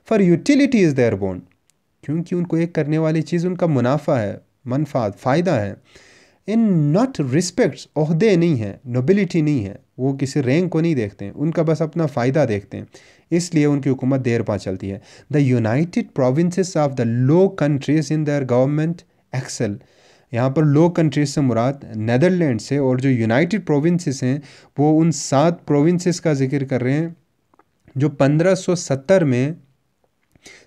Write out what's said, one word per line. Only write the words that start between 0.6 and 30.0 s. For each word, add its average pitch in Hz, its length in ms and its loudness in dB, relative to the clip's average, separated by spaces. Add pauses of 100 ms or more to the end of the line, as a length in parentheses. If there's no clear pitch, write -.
is 139 60 0
their 113 240 2
bond। 92 200 -4 (640)
क्योंकि 165 320 -6
उनको 170 220 -2
एक 170 180 -2
करने 156 220 0
वाली 160 240 0
चीज़ 170 260 -2
उनका 180 200 -2
मुनाफा 139 520 0
है, 101 220 -6 (260)
मनफात, 123 500 -2
फ़ायदा 165 360 0
है। 104 240 -2 (720)
In 220 100 0 (380)
not 262 240 0
respects, 160 680 -2 (100)
ओहदे 165 400 2
नहीं 165 180 2
हैं, 104 320 -6
नोबिलिटी 160 540 0
नहीं 147 220 0
है, 98 160 -10 (200)
वो 135 140 0
किसी 135 280 -2
रैंक 165 300 0
को 165 100 0
नहीं 165 140 0
देखते 104 300 -4
हैं, 98 60 -12
उनका 160 320 -2
बस 156 180 0
अपना 160 240 -2
फ़ायदा 135 400 0
देखते 104 320 -4
हैं, 101 100 -12 (440)
इसलिए 165 340 0
उनकी 143 240 0
हुकूमत 131 300 0
देर 117 220 0
पा 107 160 -4
चलती 95 320 -8
है। 98 120 -10 (320)
The 131 260 2
united 127 440 -2 (160)
provinces 170 580 0
of 143 180 0
the 123 360 0
Low 190 180 4 (120)
Countries 147 500 0
in 156 140 -2
their 143 220 -2
government 147 500 0 (380)
excel। 123 380 -6 (600)
यहाँ 123 160 0
पर 156 140 0
लो 156 260 4
कंट्रीज 151 400 0
से 151 120 -2
मुराद 123 540 0
नीदरलैंड 131 640 0
से, - 180 -4
और 131 240 0
जो 135 80 2
यूनाइटेड 127 560 0
प्रोविंसेस 151 580 0
हैं, 135 180 -2 (380)
वो 147 120 4
उन 160 200 4
सात 151 560 0
प्रोविंसेस 175 520 0
का 156 140 0
जिक्र 135 300 -2
कर 131 180 -4
रहे 127 120 0
हैं 165 220 -4 (800)
जो 147 120 0
पन्द्रह 156 460 2
सौ 180 200 -2
सत्तर 180 480 0
में 139 320 0 (1120)